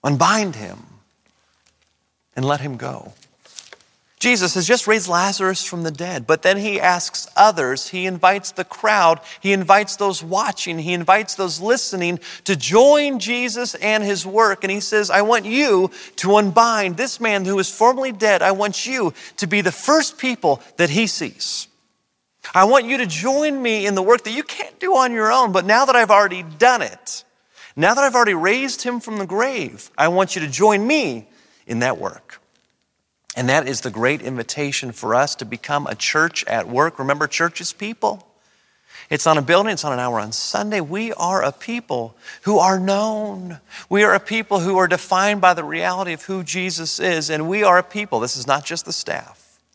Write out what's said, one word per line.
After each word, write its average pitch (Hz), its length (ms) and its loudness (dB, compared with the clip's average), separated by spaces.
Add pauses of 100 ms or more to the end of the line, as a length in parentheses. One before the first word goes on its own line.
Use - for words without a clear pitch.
"Unbind 170 520 0
him 104 300 -14 (1500)
and 131 80 -4
let 143 160 0
him 135 160 -8
go." 123 360 -12 (1040)
Jesus 196 340 0
has 180 140 -2
just 233 200 2
raised 196 220 0
Lazarus 185 560 0
from 170 180 -8
the 160 80 -4
dead, 151 360 -8
but 156 160 2
then 190 160 4
he 202 200 -4
asks - 480 -2 (100)
others, 160 520 4
he 185 160 -6
invites 190 460 0
the - 160 -8
crowd, 185 520 2 (220)
he 196 140 2
invites 196 420 2
those 196 260 -2
watching, 180 560 -4
he 160 140 -4
invites 185 440 0
those 175 220 -4
listening 180 600 -2 (240)
to 196 100 0
join 269 640 4
Jesus 240 580 -4
and 214 280 0
his 190 220 -4
work. 202 360 2
And 190 80 -2
he 202 100 -4
says, 208 280 0
"I 196 140 4
want 214 240 2
you 220 440 2 (260)
to 196 200 2
unbind 208 640 4
this 254 200 -4
man 208 280 0
who 196 120 0
is 185 120 -2
formerly 254 420 2
dead. 202 300 2
I 180 80 4
want 196 340 -2
you 233 300 -2 (240)
to 202 80 -4
be 202 160 0
the 180 100 0
first - 460 0
people 202 440 -2 (140)
that 165 140 2
he 208 160 2
sees. - 600 -8 (880)
I 185 100 8
want 240 200 4
you 254 140 -2
to 240 80 -2
join 269 560 -2
me 220 240 0
in 202 80 0
the 190 80 0
work 233 220 4
that 214 80 -6
you 277 100 -6
can't - 360 -12
do 370 180 0
on 254 160 2
your 220 200 0
own, 254 180 4
but 180 140 2
now 226 220 4
that 254 100 4
I've 226 140 4
already 196 320 4
done 180 400 2
it, - 420 -10 (500)
now 175 200 4
that 277 100 2
I've 247 100 0
already 226 200 4
raised 226 480 -2
him 247 180 -4
from 220 160 -10
the 196 80 -4
grave, 190 720 -6
I 156 120 4
want 185 260 2
you 175 80 -6
to 156 40 -4
join 202 400 2
me 202 400 0 (400)
in 117 120 -4
that 123 180 0
work." - 400 -12 (1000)
And 127 120 -2
that 135 200 2
is 131 140 -6
the 127 80 -6
great 120 320 -2
invitation 135 680 -6
for 110 240 -4
us 143 220 0
to 131 80 -10
become 143 420 -6
a - 80 -6
church 160 520 -2
at 107 220 -4
work. 143 300 0
Remember, 143 300 -2
church 170 320 -4
is 175 120 -10
people. 208 540 -6 (840)
It's 151 160 -4
not 160 140 4
a 143 40 -2
building, 190 300 2
it's 156 120 -6
not 147 80 -2
an 123 80 -4
hour 120 180 -2
on 107 140 -6
Sunday. 208 480 -4
We 196 320 -6
are 185 280 -2
a 139 120 -2
people 131 640 -8 (260)
who 202 160 2
are 190 220 4
known. 196 800 -4 (280)
We 202 140 2
are 202 120 6
a 196 60 4
people 208 400 -2
who 185 180 0
are 180 100 4
defined 190 520 0
by 180 140 6
the 165 80 -6
reality 175 500 -4
of 156 100 -10
who 190 200 -6
Jesus 165 560 -6
is. 160 320 -2
And 156 180 -2
we 202 140 0
are 180 160 6
a 180 60 2
people, 208 340 -6
this 120 180 -4
is 127 120 -10
not 143 160 0
just 165 200 -10
the - 80 -10
staff. - 680 -12 (140)